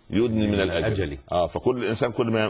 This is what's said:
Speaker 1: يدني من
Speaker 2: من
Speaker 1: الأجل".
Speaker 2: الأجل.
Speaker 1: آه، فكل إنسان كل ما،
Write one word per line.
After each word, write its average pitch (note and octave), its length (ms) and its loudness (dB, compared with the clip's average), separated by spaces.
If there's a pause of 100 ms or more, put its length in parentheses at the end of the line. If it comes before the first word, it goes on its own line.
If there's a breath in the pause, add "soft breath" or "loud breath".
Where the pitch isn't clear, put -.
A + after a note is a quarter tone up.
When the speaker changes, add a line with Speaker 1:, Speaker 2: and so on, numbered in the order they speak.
(100)
Speaker 1:
يدني A2 360 2
من G#2 60 2
Speaker 2:
من G2 80 2
Speaker 1:
الأجل". F2+ 240 0
Speaker 2:
الأجل. F#2+ 340 -2 (140)
Speaker 1:
آه، E2+ 140 2
فكل A#2+ 380 -2
إنسان A2+ 280 -2
كل B2 140 0
ما، A2 240 0